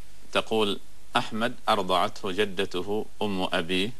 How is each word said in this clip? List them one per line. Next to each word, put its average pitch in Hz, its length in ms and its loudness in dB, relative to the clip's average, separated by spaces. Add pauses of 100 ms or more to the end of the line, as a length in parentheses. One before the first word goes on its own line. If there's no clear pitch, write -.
(320)
تقول: 101 480 2 (360)
أحمد 120 380 0 (140)
أرضعته 95 600 2
جدته 98 760 0 (160)
أم 98 300 0
أبيه 92 480 0